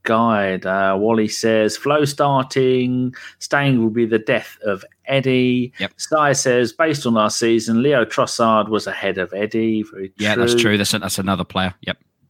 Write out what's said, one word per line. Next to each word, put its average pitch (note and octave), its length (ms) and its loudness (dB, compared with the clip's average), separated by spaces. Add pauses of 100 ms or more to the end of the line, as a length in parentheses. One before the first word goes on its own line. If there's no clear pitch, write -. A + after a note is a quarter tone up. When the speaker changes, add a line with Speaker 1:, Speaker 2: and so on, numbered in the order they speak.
Speaker 1:
guide." G#2 640 0
Uh, F#2+ 320 0
Wally A2 300 2
says, A2 480 0
"Flo D3 280 0
starting, C3 1080 0 (240)
staying C#3 420 2
will A2+ 100 2
be A#2 160 0
the A2 120 0
death - 460 -4
of G2 200 -4 (200)
Eddie." B2+ 720 0
Speaker 2:
Yep. F#2+ 200 -6
Speaker 1:
Sai D3+ 340 0
says, B2 400 2
"Based D3 340 -2
on A#2 80 2
last G#2+ 240 2
season, A2+ 440 2
Leo C3+ 220 2
Trossard A2+ 640 0
was G#2 200 -4
ahead F#2+ 300 -6
of F2+ 140 -6
Eddie." G#2+ 520 -2
Very G2 320 -14
Speaker 2:
Yeah, G#2 180 0
that's A#2+ 200 2
Speaker 1:
true. A#2+ 80 2
Speaker 2:
true. G#2 160 2
That's G2+ 160 0
a, A2 40 -2
that's G2 220 -6
another F#2 240 -2
player. F#2 380 -4
Yep. - 160 -8 (320)